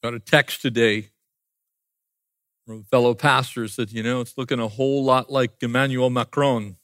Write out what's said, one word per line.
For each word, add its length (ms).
Got 120
a 60
text 400
today 480
from 140
a 40
fellow 300
pastor 540
said, 220
"You 120
know, 180
it's 160
looking 240
a 80
whole 340
lot 300
like 300
Emmanuel 480
Macron 720